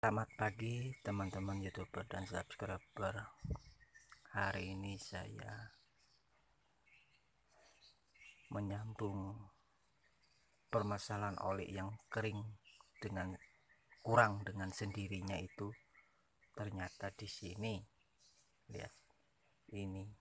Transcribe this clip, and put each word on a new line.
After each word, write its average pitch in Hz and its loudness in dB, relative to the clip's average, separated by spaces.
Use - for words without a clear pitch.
Selamat 110 4
pagi, 113 0
teman-teman 98 0
YouTuber - -4
dan 92 -2
subscriber. - -2
Hari 196 2
ini 190 -4
saya 104 -8
menyambung 104 0
permasalahan 104 2
oli 98 0
yang 98 -2
kering 107 0
dengan 92 -2
kurang 110 10
dengan 98 -2
sendirinya 95 0
itu. 101 -4
Ternyata 98 -4
di 104 -8
sini, 98 -2
lihat, - -6
ini. 98 -4